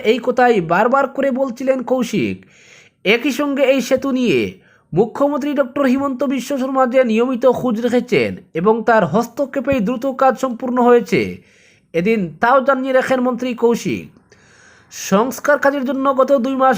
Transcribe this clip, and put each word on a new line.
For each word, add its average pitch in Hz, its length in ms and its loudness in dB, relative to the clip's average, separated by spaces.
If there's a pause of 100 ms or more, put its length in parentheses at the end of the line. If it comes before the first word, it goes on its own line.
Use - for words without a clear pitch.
এই 240 140 2
কথাই 247 460 2
বারবার 226 440 2
করে 277 240 -2
বলছিলেন 262 500 -2
কৌশিক। 190 540 -2 (680)
একই 240 280 0
সঙ্গে 285 320 -2
এই 262 180 2
সেতু 269 300 -2
নিয়ে 226 280 2 (520)
মুখ্যমন্ত্রী 277 640 0
ডক্টর 277 320 0
হিমন্ত 269 380 0
বিশ্ব 262 340 -4
শর্মা 262 280 0
যে 254 180 2
নিয়মিত 240 460 0
খোঁজ 240 300 -2
রেখেছেন 220 500 0 (240)
এবং 196 200 2 (100)
তার 220 220 4
হস্তক্ষেপেই 262 760 -2
দ্রুত 233 240 -2 (140)
কাজ 262 220 4
সম্পূর্ণ 254 420 -4
হয়েছে, 240 380 4 (760)
এদিন 208 260 0 (180)
তাও 254 220 4
জানিয়ে 262 320 -2
রাখেন 254 280 0
মন্ত্রী 254 340 -2
কৌশিক। 208 520 -2 (840)
সংস্কার 254 680 0
কাজের 277 260 0
জন্য 269 300 -4
গত 262 240 2
দুই 262 180 -2
মাস 262 220 2